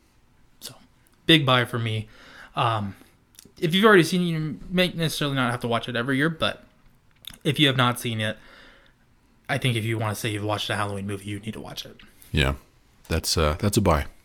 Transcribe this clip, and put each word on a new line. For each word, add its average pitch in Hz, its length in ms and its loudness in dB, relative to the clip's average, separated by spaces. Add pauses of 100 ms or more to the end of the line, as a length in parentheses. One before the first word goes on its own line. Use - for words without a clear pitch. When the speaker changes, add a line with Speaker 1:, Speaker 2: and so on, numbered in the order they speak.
(600)
Speaker 1:
So, - 140 -14 (500)
big 156 200 4
buy 127 200 4
for 120 120 -6
me. 110 300 -4 (480)
Um, 110 400 -2 (640)
if 170 160 -2
you've 196 100 4
already 202 180 8
seen 180 180 0
it, 180 40 0
you 156 340 -4 (100)
may 180 240 2
necessarily 147 420 -2
not 123 160 0
have 120 80 -4
to 123 80 -4
watch 117 220 -2
it 120 80 -4
every 131 200 0
year, 147 120 2
but 113 340 -4 (800)
if 143 160 0
you 147 80 8
have 131 100 2
not 123 220 2
seen 113 220 -4
it, 107 160 -4 (1120)
I 139 80 -2
think 120 180 0
if 110 80 -2
you 113 160 -2
wanna 107 160 -2
say 117 160 -4
you've 104 140 -4
watched 104 240 -2
a 110 80 -2
Halloween 101 280 -4
movie, 101 240 -8
you 101 120 -8
need 107 120 -8
to 82 60 -14
watch - 260 -12
it. - 120 -20 (340)
Speaker 2:
Yeah, 69 220 2 (560)
that's, - 280 0
uh, 76 220 2
that's 101 160 0
a - 60 4
buy. 78 240 2 (200)